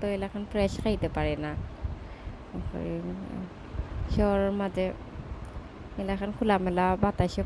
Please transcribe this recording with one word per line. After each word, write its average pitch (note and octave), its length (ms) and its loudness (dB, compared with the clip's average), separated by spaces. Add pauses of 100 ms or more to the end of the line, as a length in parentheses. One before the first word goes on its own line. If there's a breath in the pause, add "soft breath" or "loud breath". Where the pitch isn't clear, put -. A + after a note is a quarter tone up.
তো G#3 60 -2
এলাকান G3+ 440 -2
ফ্রেশ G3+ 320 2
খাইতে G3+ 260 2
পারি D3+ 280 2
না। D3+ 180 -4 (1000 loud breath)
তারপরে, E3+ 520 -4
উম, F#3 420 -6 (720)
শহরের G3 360 6
মাঝে F#3 400 0 (1040)
এলাকান G3 400 0
খোলামেলা F#3 640 6
বাতাসও G3 460 4